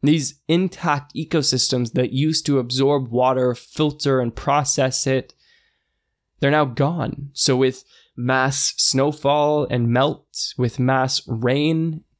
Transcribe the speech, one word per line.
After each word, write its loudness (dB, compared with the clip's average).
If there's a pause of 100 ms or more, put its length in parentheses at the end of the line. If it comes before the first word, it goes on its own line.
These 2 (120)
intact -2
ecosystems -2
that 0
used 0
to 2
absorb 0
water, 2
filter, -2
and -4
process 0
it, -2 (1040)
they're 2
now 4
gone. -2
So 2
with 0 (320)
mass 0
snowfall 2
and 0
melt, -2
with -2
mass 0
rain 0 (140)